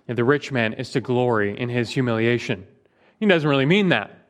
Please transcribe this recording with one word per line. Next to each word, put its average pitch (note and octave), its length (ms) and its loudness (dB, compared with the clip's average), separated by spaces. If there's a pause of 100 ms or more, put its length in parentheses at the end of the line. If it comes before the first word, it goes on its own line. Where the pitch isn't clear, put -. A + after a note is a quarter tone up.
the A#2+ 160 -2
rich C#3+ 280 0
man A2+ 220 0
is - 180 -10
to C3+ 100 -2
glory A#2 560 0
in A#2+ 120 -6
his A#2+ 200 -2
humiliation. A#2 760 -2 (540)
He A3 60 -2
doesn't E3 240 4
really C#3 160 2
mean F#3 240 2
that. A2 220 -2 (180)